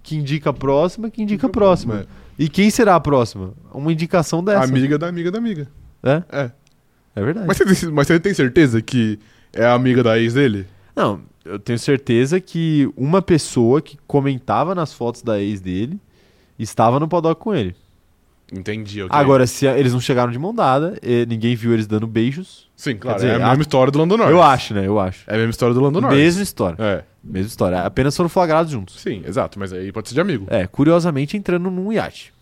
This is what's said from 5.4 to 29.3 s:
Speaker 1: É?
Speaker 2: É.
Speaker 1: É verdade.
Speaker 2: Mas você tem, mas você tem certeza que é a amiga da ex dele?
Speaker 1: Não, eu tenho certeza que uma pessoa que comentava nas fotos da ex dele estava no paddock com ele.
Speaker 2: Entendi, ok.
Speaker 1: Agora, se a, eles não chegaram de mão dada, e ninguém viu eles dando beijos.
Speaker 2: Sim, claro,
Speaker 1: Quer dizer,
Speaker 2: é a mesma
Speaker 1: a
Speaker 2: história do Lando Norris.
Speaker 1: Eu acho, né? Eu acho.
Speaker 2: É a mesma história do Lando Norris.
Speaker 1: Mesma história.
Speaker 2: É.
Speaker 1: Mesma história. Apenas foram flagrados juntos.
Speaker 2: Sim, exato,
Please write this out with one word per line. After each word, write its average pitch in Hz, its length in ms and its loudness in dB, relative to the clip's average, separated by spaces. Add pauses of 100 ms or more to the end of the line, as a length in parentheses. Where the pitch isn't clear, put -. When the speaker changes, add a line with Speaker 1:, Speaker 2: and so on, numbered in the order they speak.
Speaker 1:
É? 143 280 2
Speaker 2:
É. 135 200 -4 (640)
Speaker 1:
É 104 80 -4
verdade. 170 240 -2
Speaker 2:
Mas 185 100 0
você 190 80 4
tem, 180 260 0
mas 147 160 2
você 165 120 4
tem 196 140 -2
certeza 131 480 4
que 110 380 -2 (320)
é 113 140 0
a 120 80 6
amiga 127 300 2
da 113 160 4
ex 117 160 0
dele? 107 320 0 (280)
Speaker 1:
Não, 107 240 -2 (240)
eu 92 140 -10
tenho 117 220 -4
certeza 131 600 0
que 160 560 0
uma 160 280 0
pessoa 135 580 2
que - 240 -20
comentava 139 680 -2
nas 165 180 -6
fotos 120 300 -6
da 110 180 -2
ex 101 180 -4
dele 98 400 -6 (600)
estava 117 400 0
no 156 80 -2
paddock 160 340 -2
com 214 140 -4
ele. 95 200 -4 (800)
Speaker 2:
Entendi, 104 500 -10
ok. 92 140 -2
Speaker 1:
Agora, 135 280 6
se 135 220 -2
a, 127 100 2
eles 131 140 2
não 123 80 0
chegaram 123 320 0
de 120 80 -6
mão 185 160 -6
dada, 156 480 0
e 120 240 0
ninguém 117 280 -2
viu 117 180 0
eles 110 120 0
dando 107 220 -2
beijos. 123 680 -4
Speaker 2:
Sim, 135 180 -6
claro, 107 240 -6
Speaker 1:
Quer - 60 0
dizer, 104 80 2
Speaker 2:
é 117 100 0
a - 40 2
mesma 127 100 6
Speaker 1:
a 151 40 2
Speaker 2:
história 135 300 2
do 143 80 0
Lando 170 160 2
Norris. 214 160 4
Speaker 1:
Eu 175 100 8
acho, 135 320 4
né? 98 140 -2
Eu 104 120 2
acho. 92 280 -4
Speaker 2:
É 104 60 -4
a 110 40 0
mesma 113 120 0
história 120 240 0
do 123 80 2
Lando 143 180 2
Norris. 233 180 2
Speaker 1:
Mesma 175 260 4
história. 92 380 -4
Speaker 2:
É. 101 220 -2 (180)
Speaker 1:
Mesma 98 280 -6
história. 92 320 -2
Apenas 131 340 -2
foram 175 140 0
flagrados 165 420 0
juntos. 104 300 -10
Speaker 2:
Sim, 120 260 -8
exato, 95 320 -6